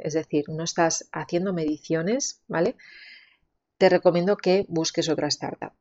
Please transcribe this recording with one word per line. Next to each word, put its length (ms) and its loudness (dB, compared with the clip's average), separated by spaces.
es 100 -6
decir, 360 -2
no 140 -8
estás 480 -2
haciendo 420 -4
mediciones, 920 -4
¿vale? 280 -2
Te 120 6
recomiendo 480 4
que 320 2
busques 400 -2
otra 180 0
startup, 540 -8